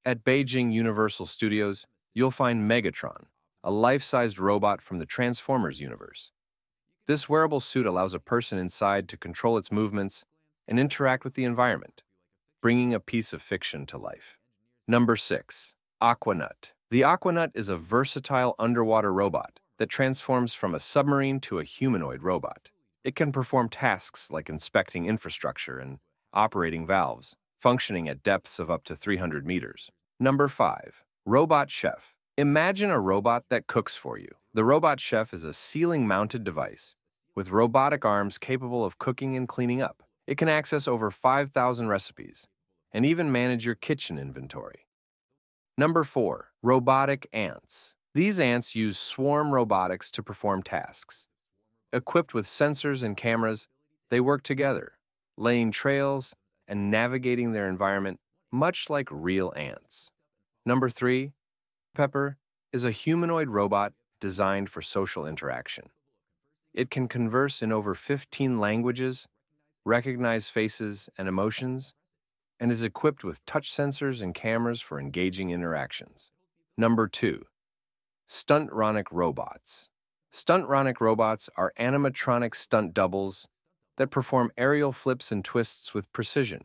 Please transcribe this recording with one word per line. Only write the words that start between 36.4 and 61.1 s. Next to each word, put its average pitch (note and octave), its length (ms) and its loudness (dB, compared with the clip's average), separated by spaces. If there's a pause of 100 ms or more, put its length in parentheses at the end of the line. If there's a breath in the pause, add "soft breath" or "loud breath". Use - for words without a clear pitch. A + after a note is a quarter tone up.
device D2 500 -8 (400)
with F#2+ 160 -4
robotic B2+ 540 4
arms G2+ 340 2
capable B2 460 -4
of - 160 -6
cooking C3 340 -2
and B2+ 140 -4
cleaning B2 340 -2
up. - 220 -8 (240)
It C#3 100 -4
can D#3+ 100 2
access D3+ 380 0
over A2 240 0
five C3+ 400 2
thousand B2 380 0
recipes - 580 -4 (460)
and A2+ 120 2
even D#3+ 280 2
manage B2 340 0
your A#2 80 0
kitchen - 420 -4
inventory. C2+ 680 -12 (920)
Number D#3 280 4
four, - 480 -2 (100)
robotic C3+ 720 4
ants. - 640 -8 (180)
These F#3+ 240 2
ants A#2+ 380 2
use A2 200 0
swarm D3 540 0
robotics G2 640 2
to F#2+ 100 -6
perform G2 400 -2
tasks. - 640 -10 (680)
Equipped E3 380 0
with G#2+ 140 -2
sensors D3 560 0
and G#2 160 -4
cameras, A2+ 500 -2 (400)
they B2 100 2
work C#3 240 2
together, C3+ 500 -2 (440)
laying A#2 340 2
trails C#3 640 -2 (320)
and G2+ 240 -2
navigating B2 600 2
their G2+ 160 -2
environment, G2 500 0 (320)
much D#3 380 0
like C#3+ 220 -2
real F2+ 440 -2
ants. - 560 -12 (540)
Number B2+ 240 2
three, B2+ 440 0 (600)